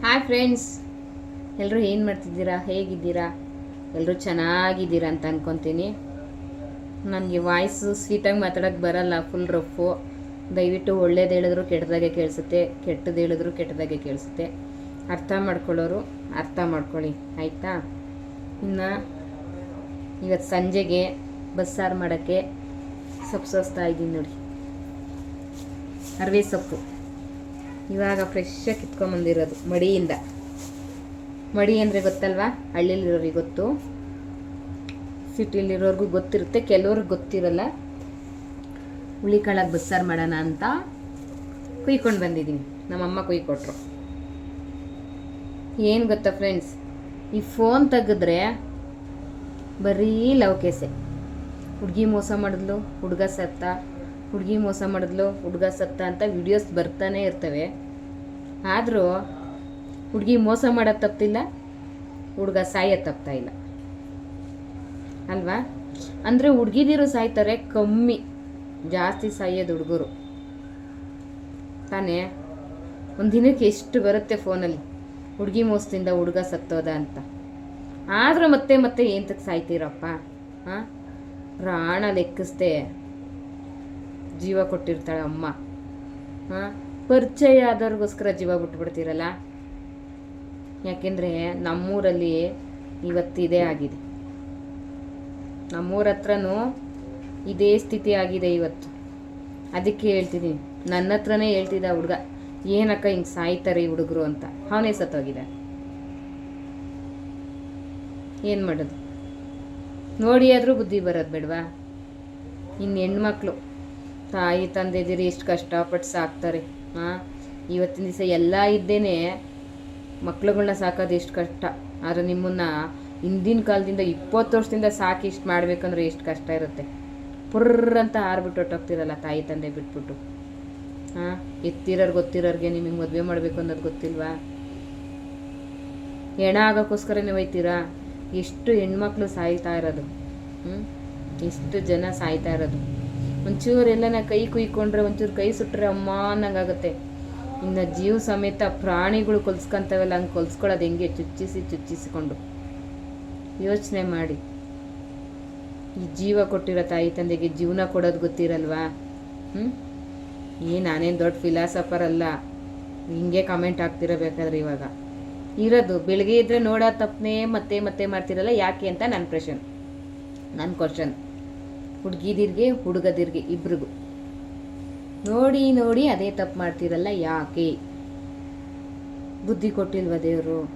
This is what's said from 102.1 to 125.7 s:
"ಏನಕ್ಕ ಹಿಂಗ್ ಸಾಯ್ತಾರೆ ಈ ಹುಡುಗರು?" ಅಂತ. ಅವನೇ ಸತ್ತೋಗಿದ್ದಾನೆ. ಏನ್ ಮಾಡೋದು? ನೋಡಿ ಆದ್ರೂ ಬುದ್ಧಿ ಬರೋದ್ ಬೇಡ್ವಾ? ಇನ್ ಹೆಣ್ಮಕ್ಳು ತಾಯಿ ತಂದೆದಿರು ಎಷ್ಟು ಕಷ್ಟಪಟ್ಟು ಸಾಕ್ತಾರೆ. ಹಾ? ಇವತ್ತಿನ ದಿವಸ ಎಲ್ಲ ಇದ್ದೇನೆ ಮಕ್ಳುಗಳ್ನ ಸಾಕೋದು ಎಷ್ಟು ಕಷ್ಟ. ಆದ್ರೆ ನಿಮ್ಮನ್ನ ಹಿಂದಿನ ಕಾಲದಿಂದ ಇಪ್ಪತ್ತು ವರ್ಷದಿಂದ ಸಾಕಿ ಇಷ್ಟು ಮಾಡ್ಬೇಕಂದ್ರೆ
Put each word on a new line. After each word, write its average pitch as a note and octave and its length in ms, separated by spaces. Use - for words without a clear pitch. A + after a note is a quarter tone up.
"ಏನಕ್ಕ G3+ 400
ಹಿಂಗ್ F3+ 220
ಸಾಯ್ತಾರೆ F3 560
ಈ E3+ 40
ಹುಡುಗರು?" D#3+ 360
ಅಂತ. D3 200
ಅವನೇ G#3+ 220
ಸತ್ತೋಗಿದ್ದಾನೆ. C#3 600
ಏನ್ G3+ 200
ಮಾಡೋದು? D3+ 280
ನೋಡಿ B3+ 280
ಆದ್ರೂ B3 240
ಬುದ್ಧಿ G3+ 240
ಬರೋದ್ E3+ 300
ಬೇಡ್ವಾ? D#3+ 320
ಇನ್ G3 140
ಹೆಣ್ಮಕ್ಳು G3+ 560
ತಾಯಿ F3+ 360
ತಂದೆದಿರು F#3 540
ಎಷ್ಟು F3+ 240
ಕಷ್ಟಪಟ್ಟು F3 640
ಸಾಕ್ತಾರೆ. D#3+ 800
ಹಾ? E3+ 120
ಇವತ್ತಿನ F3+ 360
ದಿವಸ F3+ 160
ಎಲ್ಲ F3 340
ಇದ್ದೇನೆ G3+ 600
ಮಕ್ಳುಗಳ್ನ G3 500
ಸಾಕೋದು F#3 400
ಎಷ್ಟು F3 200
ಕಷ್ಟ. - 320
ಆದ್ರೆ E3+ 180
ನಿಮ್ಮನ್ನ F3+ 380
ಹಿಂದಿನ F#3+ 400
ಕಾಲದಿಂದ G3 380
ಇಪ್ಪತ್ತು A3 580
ವರ್ಷದಿಂದ A3 280
ಸಾಕಿ G3 420
ಇಷ್ಟು - 200
ಮಾಡ್ಬೇಕಂದ್ರೆ F3 580